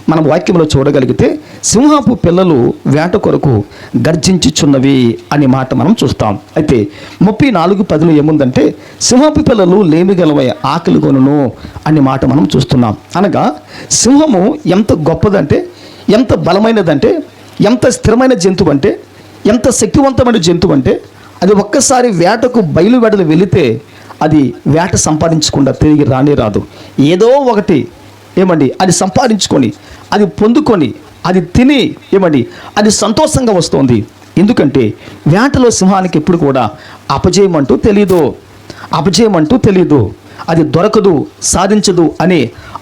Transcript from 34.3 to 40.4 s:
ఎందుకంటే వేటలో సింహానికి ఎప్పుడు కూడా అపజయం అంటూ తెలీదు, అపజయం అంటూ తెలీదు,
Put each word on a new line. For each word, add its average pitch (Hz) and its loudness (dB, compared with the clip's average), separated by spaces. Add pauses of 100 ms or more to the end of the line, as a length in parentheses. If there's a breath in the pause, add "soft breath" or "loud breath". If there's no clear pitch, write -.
ఎందుకంటే 143 0 (320 loud breath)
వేటలో 240 2
సింహానికి 190 0
ఎప్పుడు 170 0
కూడా 131 0 (400 loud breath)
అపజయం 180 0
అంటూ 151 0
తెలీదు, 196 0 (580 loud breath)
అపజయం 190 0
అంటూ 160 0
తెలీదు, 156 0 (380 loud breath)